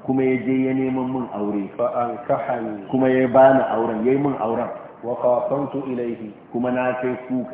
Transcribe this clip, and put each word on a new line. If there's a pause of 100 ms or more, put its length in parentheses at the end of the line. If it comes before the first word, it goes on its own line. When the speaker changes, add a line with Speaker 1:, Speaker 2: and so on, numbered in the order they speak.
Speaker 1:
Kuma
ya
je
ya
neman
mun
aure.
Speaker 2:
فأنكحني.
Speaker 1:
Kuma
ya
bani
auren,
ya
yi
mun
auren. (360)
Speaker 2:
وخاصمت (100)
إليه. (160)
Speaker 1:
Kuma
na
kai (160)
ku-,